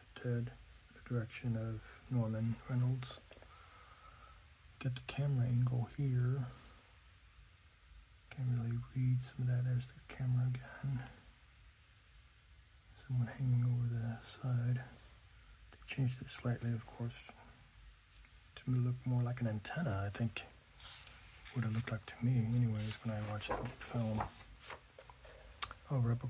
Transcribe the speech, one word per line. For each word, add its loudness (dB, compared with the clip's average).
Ted, 0
the -18
direction -2
of -2
Norman 2
Reynolds. 0
Get -2
the -8
camera 4
angle 4
here. 4
Can't -4
really 0
read 6
some -6
of 2
that. 4
There's 2
the -16
camera 4
again. -2
Someone 2
hanging 2
over 4
the -2
side. 2
They -12
changed 2
it -6
slightly, 0
of -2
course, -4
to -16
look 4
more 4
like 0
an 4
antenna, 0
I -4
think. 0
Would 0
have 0
looked -2
like -4
to -12
me, 6
anyways, 2
when 0
I -2
watched -4
the -2
film. 2
Oh, 4
Rebel 4